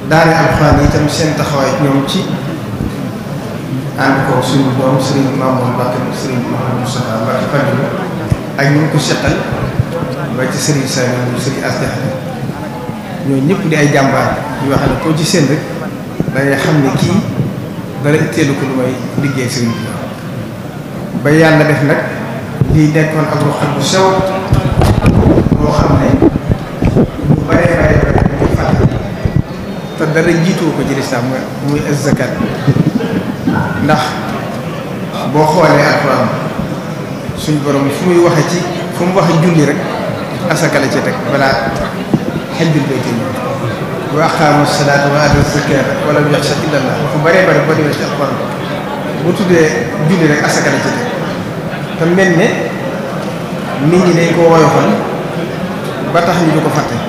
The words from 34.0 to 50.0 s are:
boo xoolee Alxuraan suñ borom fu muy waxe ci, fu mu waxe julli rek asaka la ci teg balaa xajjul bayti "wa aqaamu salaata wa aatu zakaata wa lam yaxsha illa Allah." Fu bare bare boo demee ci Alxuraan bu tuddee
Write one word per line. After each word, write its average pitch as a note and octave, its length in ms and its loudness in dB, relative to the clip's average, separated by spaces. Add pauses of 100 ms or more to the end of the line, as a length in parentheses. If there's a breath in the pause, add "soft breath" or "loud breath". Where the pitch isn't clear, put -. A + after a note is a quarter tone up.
boo D3+ 140 4
xoolee D3+ 420 4
Alxuraan B2+ 400 0 (1120)
suñ D3+ 260 0
borom C#3 260 0
fu F3 200 0
muy F3 100 6
waxe D3+ 300 4
ci, F3+ 100 0 (320)
fu - 140 -2
mu F#3 100 0
waxe E3+ 240 4
julli D#3+ 260 4
rek D3 120 0 (720)
asaka D3 300 0
la C3+ 100 0
ci C3 120 0
teg B2+ 120 -2 (180)
balaa C#3 380 2 (880)
xajjul D3+ 280 2
bayti B2 280 -2 (960)
"wa D3+ 160 0
aqaamu D3 400 2
salaata C#3+ 440 2
wa C#3+ 120 2
aatu D3 200 4
zakaata - 600 0
wa D3 120 0
lam D3 180 2
yaxsha - 240 0 (100)
illa D3+ 140 0
Allah." B2 180 -2 (120)
Fu D3 100 -2
bare F3 260 4
bare - 180 2
boo D3+ 100 0
demee D3+ 200 0
ci - 100 -4
Alxuraan C#3+ 320 -2 (880)
bu E3+ 100 0
tuddee F3 380 4 (400)